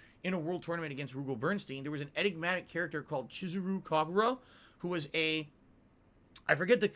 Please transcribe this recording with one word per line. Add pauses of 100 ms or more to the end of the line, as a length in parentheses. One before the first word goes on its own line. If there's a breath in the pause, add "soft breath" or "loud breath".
(240 loud breath)
in
a
world
tournament
against
Rugal
Bernstein.
There
was
an
enigmatic
character
called
Chizuru
Kagura, (400 loud breath)
who
was
a, (1000)
I
forget
the,